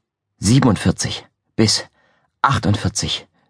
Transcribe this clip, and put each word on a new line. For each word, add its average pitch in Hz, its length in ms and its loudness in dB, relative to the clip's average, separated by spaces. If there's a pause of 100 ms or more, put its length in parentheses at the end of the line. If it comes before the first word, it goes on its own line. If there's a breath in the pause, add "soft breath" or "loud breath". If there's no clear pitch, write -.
(380)
Siebenundvierzig - 880 0 (300)
bis. - 300 0 (580)
Achtundvierzig, - 840 -2 (220)